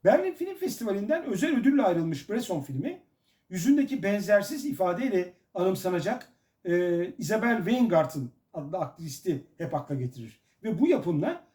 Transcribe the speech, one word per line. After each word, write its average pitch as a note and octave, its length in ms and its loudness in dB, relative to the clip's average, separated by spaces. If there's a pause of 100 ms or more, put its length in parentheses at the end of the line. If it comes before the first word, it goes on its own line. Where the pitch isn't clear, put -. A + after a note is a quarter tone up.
Berlin F4 280 4
Film F#4 240 -8
Festivali'nden A3+ 680 -2
özel C#4 320 0
ödülle C4 260 4
ayrılmış E3 480 0
Bresson G3+ 300 -2
filmi, C3+ 420 -6 (480)
yüzündeki C4 520 2
benzersiz G3+ 600 0
ifadeyle F#3 680 0 (220)
anımsanacak, F#3 800 0 (320)
e, F3 420 2 (120)
Isabel G#3+ 380 0
Weingarten E3+ 720 2 (260)
adlı D#3 240 -8
aktristi D#3 680 -6 (120)
hep D#3 160 -6
akla C#3+ 200 -4
getirir. B2 460 -8 (240)
Ve G#3+ 160 -4
bu D4+ 80 -2
yapımla G3+ 560 -2 (100)